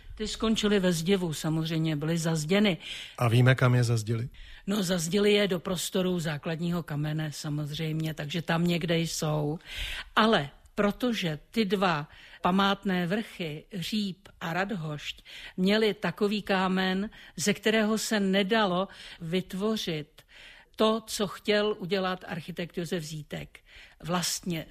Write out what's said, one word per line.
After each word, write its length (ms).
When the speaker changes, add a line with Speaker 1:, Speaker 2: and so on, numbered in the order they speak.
Speaker 1:
Ty 120
skončily 520
ve 140
zděvu, 400
samozřejmě, 600
byly 220
zazděny. 600
Speaker 2:
A 100
víme, 280
kam 200
je 80
zazděli? 460
Speaker 1:
No, 160
zazděli 500
je 140
do 120
prostoru 600
Základního 640
kamene, 480
samozřejmě, 800
takže 280
tam 260
někde 320
jsou. 600
Ale 340
protože 640
ty 140
dva 420
památné 640
vrchy, 560
Říp 560
a 120
Radhošť, 680
měly 360
takový 480
kámen, 680
ze 180
kterého 440
se 220
nedalo 680
vytvořit 1000
to, 320
co 200
chtěl 520
udělat 480
architekt 500
Josef 260
Zítek. 560
Vlastně 680